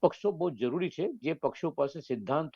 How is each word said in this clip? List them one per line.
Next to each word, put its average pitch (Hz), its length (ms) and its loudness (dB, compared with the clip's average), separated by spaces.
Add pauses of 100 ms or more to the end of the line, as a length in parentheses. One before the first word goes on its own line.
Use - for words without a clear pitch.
પક્ષો 202 300 4
બહુ 175 180 0
જરૂરી 175 400 0
છે, 196 220 -2
જે 160 220 -2
પક્ષો - 360 -2
પાસે 143 300 -2
સિદ્ધાંત 131 560 -2